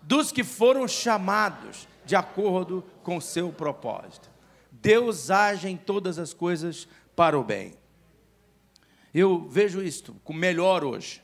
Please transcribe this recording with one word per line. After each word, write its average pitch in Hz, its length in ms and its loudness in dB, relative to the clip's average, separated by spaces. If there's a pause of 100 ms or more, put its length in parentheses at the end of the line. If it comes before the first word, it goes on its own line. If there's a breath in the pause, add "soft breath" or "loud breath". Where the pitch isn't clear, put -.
dos 262 320 0
que 254 100 -2
foram 254 460 2
chamados 202 960 -2 (200)
de 196 100 2
acordo 185 680 0 (200)
com 180 160 -4
o 147 40 -8
seu 170 300 -4
propósito." 123 840 -8 (360 soft breath)
Deus 208 600 2
age 196 380 2
em 185 80 -6
todas 185 420 -4
as 165 140 -8
coisas 170 540 -4 (300 soft breath)
para 160 220 4
o 131 40 0
bem. 101 320 -6 (1400 soft breath)
Eu 175 360 2
vejo 190 340 0
isto - 400 -10
com - 100 -14
melhor 175 520 2
hoje. - 400 -8